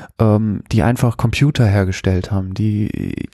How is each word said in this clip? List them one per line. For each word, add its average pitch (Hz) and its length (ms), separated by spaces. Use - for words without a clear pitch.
ähm, 107 420
die 107 120
einfach 120 340
Computer 127 480
hergestellt 95 640
haben, 95 240
die 104 800